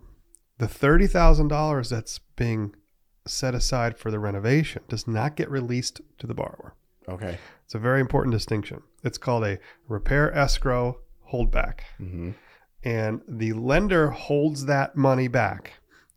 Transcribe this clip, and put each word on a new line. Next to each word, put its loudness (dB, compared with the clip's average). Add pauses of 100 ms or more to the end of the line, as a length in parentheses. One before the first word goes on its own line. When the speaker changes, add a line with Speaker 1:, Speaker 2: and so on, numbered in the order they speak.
(600)
Speaker 1:
the -2
thirty 4
thousand 8
dollars -2
that's -6 (160)
being -2 (500)
set -4
aside 0
for -6
the -2
renovation 0
does -6
not -2
get -4
released -4 (180)
to -12
the -8
borrower. -10 (340)
Speaker 2:
Okay. -8 (280)
Speaker 1:
It's -16
a -4
very 0
important 0
distinction. -4 (200)
It's -6
called -2
a -4 (280)
repair 0
escrow 0 (340)
holdback. 0 (200)
Speaker 2:
Mm-hmm. -10 (520)
Speaker 1:
And -2
the -4
lender 2
holds -2
that 0
money 4
back -2 (440)